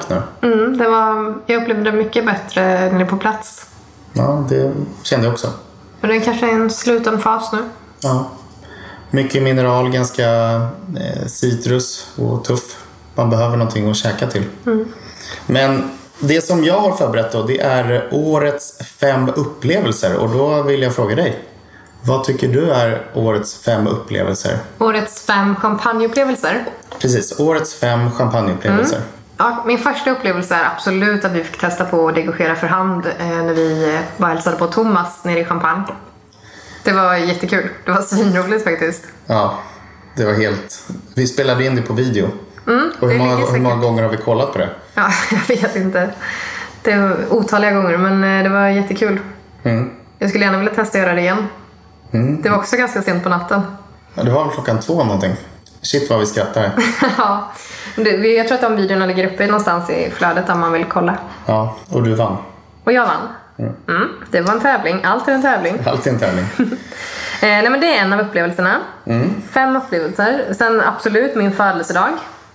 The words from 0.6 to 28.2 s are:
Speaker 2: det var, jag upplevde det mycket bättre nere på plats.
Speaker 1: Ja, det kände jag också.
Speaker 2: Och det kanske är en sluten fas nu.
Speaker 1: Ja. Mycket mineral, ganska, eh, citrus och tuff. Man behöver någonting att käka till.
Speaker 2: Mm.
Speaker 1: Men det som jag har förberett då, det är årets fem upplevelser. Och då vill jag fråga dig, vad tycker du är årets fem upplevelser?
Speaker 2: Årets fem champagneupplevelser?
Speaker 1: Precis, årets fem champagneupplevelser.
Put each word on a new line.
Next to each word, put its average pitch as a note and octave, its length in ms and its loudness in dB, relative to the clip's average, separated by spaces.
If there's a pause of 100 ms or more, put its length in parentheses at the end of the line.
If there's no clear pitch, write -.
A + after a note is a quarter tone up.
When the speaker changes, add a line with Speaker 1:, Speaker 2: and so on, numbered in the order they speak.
Speaker 2:
det A#3 100 2
var, G#3+ 460 2 (120)
jag A#3 160 0
upplevde G#3+ 280 0
det G#3+ 60 0
mycket A3 300 0
bättre F#3 680 0
nere F#3 140 4
på F#3 100 0
plats. - 500 -4 (460)
Speaker 1:
Ja, C#3 360 0
det C3+ 240 0 (300)
kände A#2+ 240 0
jag A#2+ 60 2
också. - 160 -4 (520)
Speaker 2:
Och G#3 80 0
det A3 120 2
kanske A#3 260 0
är A#3 80 2
en A3+ 160 2
sluten A3+ 500 0
fas A3+ 320 0
nu. G#3+ 60 -2 (420)
Speaker 1:
Ja. C3 280 0 (840)
Mycket C3+ 320 2
mineral, B2+ 480 4
ganska, B2+ 360 0 (760)
eh, - 260 -6
citrus B2 800 -2 (120)
och A#2 260 -2
tuff. - 320 -4 (380)
Man A2+ 160 2
behöver A#2 260 2
någonting A2 340 0
att G#2+ 60 0
käka A2 300 -2
till. G2 180 -2 (220)
Speaker 2:
Mm. A3 220 0 (580)
Speaker 1:
Men C3+ 440 2 (280)
det D3 220 2
som E3 240 2
jag F3+ 160 4
har G3+ 120 2
förberett A2+ 400 0
då, A2+ 100 0
det B2+ 180 0
är B2+ 520 2
årets D3 680 0 (220)
fem C3 360 2
upplevelser. B2+ 800 0
Och G#2+ 140 0
då C#3+ 320 2
vill C#3 200 2
jag B2 120 0
fråga A2 220 0
dig, D3+ 220 0 (640)
vad C3 220 2
tycker B2+ 240 0
du D3 220 2
är A#2 440 2
årets G#2+ 500 0
fem G#2+ 220 2
upplevelser? G2 720 -2 (200)
Speaker 2:
Årets G#3+ 480 0
fem G3+ 300 2
champagneupplevelser? A3+ 1080 0 (360)
Speaker 1:
Precis, B2 400 0
årets D#3 340 2
fem A#2+ 360 0
champagneupplevelser. A#2+ 880 0